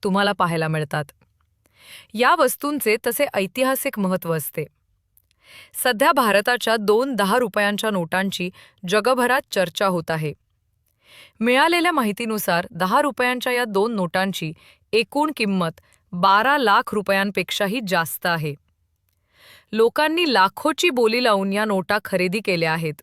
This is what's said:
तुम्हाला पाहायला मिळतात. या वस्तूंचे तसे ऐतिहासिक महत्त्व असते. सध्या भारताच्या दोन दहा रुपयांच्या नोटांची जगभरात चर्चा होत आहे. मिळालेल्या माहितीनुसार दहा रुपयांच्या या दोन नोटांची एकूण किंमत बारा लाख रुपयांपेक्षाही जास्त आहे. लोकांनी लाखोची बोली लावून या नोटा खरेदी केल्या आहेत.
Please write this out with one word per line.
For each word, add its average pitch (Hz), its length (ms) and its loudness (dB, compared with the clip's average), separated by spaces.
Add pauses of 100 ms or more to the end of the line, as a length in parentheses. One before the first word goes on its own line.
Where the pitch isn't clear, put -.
तुम्हाला 202 280 0
पाहायला 170 360 -2
मिळतात. 151 380 -4 (1080)
या 247 220 4
वस्तूंचे 285 600 0 (120)
तसे 247 260 0
ऐतिहासिक 254 680 -2
महत्त्व 180 380 -2
असते. 151 280 -8 (1200)
सध्या 254 280 4
भारताच्या 233 640 2
दोन 226 400 2
दहा 202 240 2
रुपयांच्या 208 500 0
नोटांची 185 600 -4 (400)
जगभरात 240 520 2 (100)
चर्चा 185 360 0
होत 175 240 -2
आहे. 156 220 -4 (1040)
मिळालेल्या 320 520 2
माहितीनुसार 214 800 -2
दहा 185 300 0
रुपयांच्या 247 520 -2
या 240 100 0
दोन 220 320 -2
नोटांची 185 580 -4 (400)
एकूण 277 420 0
किंमत 190 460 -2 (300)
बारा 202 460 2
लाख 226 360 2
रुपयांपेक्षाही 196 960 -2
जास्त 175 380 -2
आहे. 156 300 -2 (1160)
लोकांनी 302 600 2
लाखोची 220 560 2
बोली 240 340 2
लावून 196 300 2
या 208 120 -2
नोटा 202 400 -2
खरेदी 185 400 -2
केल्या 165 280 0
आहेत. 160 300 -4